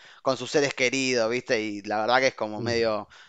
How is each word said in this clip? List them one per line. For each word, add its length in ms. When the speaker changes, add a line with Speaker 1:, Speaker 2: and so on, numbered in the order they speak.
Speaker 1:
con 160
sus 140
seres 220
queridos, 560
¿viste? 320
Y 220
la 180
verdad 180
que 80
es 80
como 240
Speaker 2:
Mm. 40
Speaker 1:
medio 440